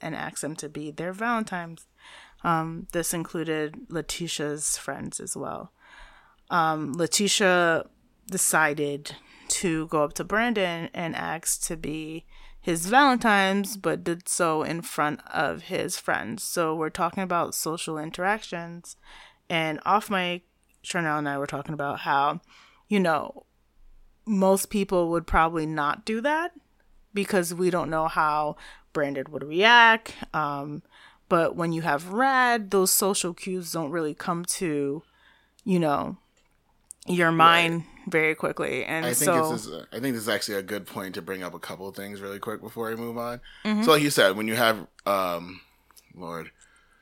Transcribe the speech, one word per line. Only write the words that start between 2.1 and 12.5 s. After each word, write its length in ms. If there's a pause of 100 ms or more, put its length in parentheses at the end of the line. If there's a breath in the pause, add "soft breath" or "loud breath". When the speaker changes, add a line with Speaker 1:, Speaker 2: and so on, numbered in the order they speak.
Speaker 1:
Um, 480
this 220
included 600 (120)
Letitia's 880
friends 440
as 160
well. 340 (800 loud breath)
Um, 420
Letitia 920 (400)
decided 920 (320 loud breath)
to 400
go 140
up 120
to 100
Brandon 680
and 200
ask 520
to 100
be 480 (360 soft breath)